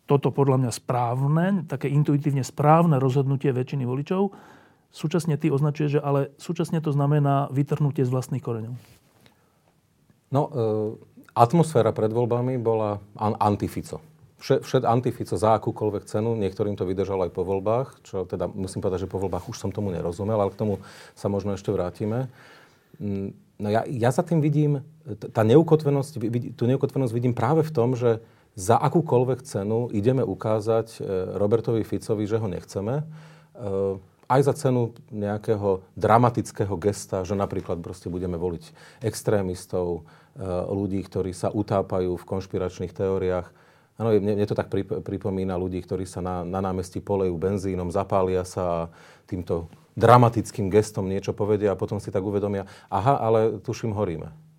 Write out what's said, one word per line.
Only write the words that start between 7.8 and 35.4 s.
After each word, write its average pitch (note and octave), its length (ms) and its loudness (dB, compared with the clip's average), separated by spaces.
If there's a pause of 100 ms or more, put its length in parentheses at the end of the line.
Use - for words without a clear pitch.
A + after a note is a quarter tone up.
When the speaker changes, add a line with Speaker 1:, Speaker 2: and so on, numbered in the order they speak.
Speaker 1:
z B2 80 2
vlastných B2 320 -2
koreňov? A2+ 320 -6 (1600)
Speaker 2:
No, C3+ 80 2
e, - 100 -4 (880)
atmosféra A#2+ 560 6
pred G#2+ 160 2
voľbami A#2+ 480 0
bola A2 400 0 (160)
an-, G#2+ 240 -2
anti-Fico. G2+ 640 -2 (400)
Vše-, - 240 0
všet-, B2 240 0
anti-Fico A2+ 480 -2
za A2 160 4
akúkoľvek G#2 560 -2
cenu, A2 240 -2
niektorým G#2 400 -2
to F#2+ 160 -4
vydržalo F#2+ 400 -2
aj - 40 -8
po F#2 120 -4
voľbách, G2+ 560 -2
čo F#2 240 -8
teda F2+ 240 -6
musím F#2+ 320 -8
povedať, F#2 240 -2
že F2+ 60 -12
po F#2 100 -4
voľbách F#2+ 320 -6
už - 80 -12
som G2+ 80 -4
tomu G2 240 -4
nerozumel, F2 480 -2
ale G2 80 2
k - 160 -10
tomu G2 160 -2 (320)
sa - 160 -6
možno G2+ 240 -2
ešte F#2+ 160 -6
vrátime. G#2 560 -2 (720)
Mm, G2 400 -6 (240)
no G#2 80 -4
ja, G#2+ 160 2
ja A#2 240 0
za C3 160 2
tým E3+ 160 2
vidím, D3 400 2 (240)
t-, - 240 -12
tá - 160 2
neukotvenosť, D3 720 6
vi-, A2+ 160 -4
vid-, A#2+ 240 -2
tú - 160 -2
neukotvenosť C3+ 400 0
vidím A#2+ 240 0
práve D3+ 320 2
v D#3+ 80 -8
tom, A#2 240 4
že A#2 240 2 (320)
za G#2+ 240 4
akúkoľvek C3+ 640 2
cenu A2 480 -2
ideme A#2+ 320 2
ukázať, A2 800 -2
e, F#2+ 320 -4
Robertovi G#2+ 480 2
Ficovi, G#2+ 400 -4
že G#2+ 160 -2
ho A2 80 -4
nechceme, G2+ 560 -4
e, - 0 - (1300)
aj C3+ 160 6
za D3 80 2
cenu B2 400 0 (160)
nejakého G#2 720 -2 (160)